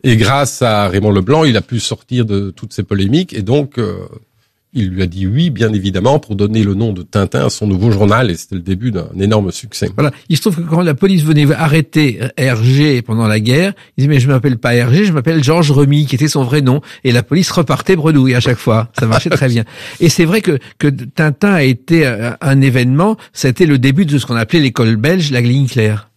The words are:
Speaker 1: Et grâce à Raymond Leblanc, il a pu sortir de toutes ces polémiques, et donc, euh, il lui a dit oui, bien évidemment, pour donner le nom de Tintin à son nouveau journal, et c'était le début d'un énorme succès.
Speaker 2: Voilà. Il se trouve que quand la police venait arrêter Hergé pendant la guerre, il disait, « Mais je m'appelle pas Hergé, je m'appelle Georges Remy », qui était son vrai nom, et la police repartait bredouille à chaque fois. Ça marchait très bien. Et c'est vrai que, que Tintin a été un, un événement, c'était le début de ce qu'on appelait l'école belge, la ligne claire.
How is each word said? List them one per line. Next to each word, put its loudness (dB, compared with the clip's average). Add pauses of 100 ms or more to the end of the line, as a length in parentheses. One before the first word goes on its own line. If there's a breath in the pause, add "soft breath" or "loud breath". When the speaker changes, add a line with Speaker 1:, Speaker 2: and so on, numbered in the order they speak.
Speaker 1:
Et 4
grâce 0
à 0
Raymond 0
Leblanc, 2
il 2
a 0
pu -6
sortir -4
de -4
toutes -16
ces -8
polémiques, -2
et -8
donc, -2
euh, -6 (760)
il -2
lui -4
a 0
dit -6
oui, 0
bien -2
évidemment, 0
pour -6
donner 0
le 0
nom -2
de -10
Tintin -2
à 0
son -6
nouveau 0
journal, 2
et -4
c'était -14
le -8
début -4
d'un -6 (100)
énorme 0
succès. -8
Speaker 2:
Voilà. 0 (180 loud breath)
Il 0
se -2
trouve 0
que -6
quand -2
la 0
police 2
venait 4
arrêter 0 (160)
Hergé 2
pendant -2
la 0
guerre, 0 (240 loud breath)
il 0
disait, « 2
Mais 4
je 0
m'appelle 2
pas -2
Hergé, 2
je 2
m'appelle 0
Georges 2
Remy », 2
qui -2
était 0
son -2
vrai 0
nom, 2 (240 loud breath)
et 0
la 2
police -2
repartait 0
bredouille 2
à 2
chaque 0
fois. 0
Ça 0
marchait 0
très 0
bien. 0 (340 loud breath)
Et 2
c'est 2
vrai 2
que, 0 (220 loud breath)
que 0
Tintin -2
a 2
été 2
un, -6
un 2
événement, 2 (160 loud breath)
c'était 0
le 2
début 2
de 0
ce -2
qu'on -4
appelait 0
l'école 0
belge, 0
la 0
ligne 0
claire. -2